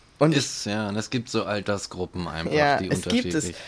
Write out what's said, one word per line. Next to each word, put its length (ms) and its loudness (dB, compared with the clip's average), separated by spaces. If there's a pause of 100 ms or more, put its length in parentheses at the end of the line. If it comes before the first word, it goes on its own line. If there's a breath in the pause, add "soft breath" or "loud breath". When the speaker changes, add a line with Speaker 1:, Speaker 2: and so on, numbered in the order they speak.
(200)
Speaker 1:
Und 160 6
Speaker 2:
ist, 300 0
ja, 240 -2
und 60 -2
es 140 -4
gibt 200 -4
so 140 0
Altersgruppen 840 -4
einfach, 260 -4
Speaker 1:
Ja, 240 4
Speaker 2:
die 120 0
Speaker 1:
es 180 0
gibt 260 0
es. 120 0
Speaker 2:
unterschiedlich, 100 -6 (120)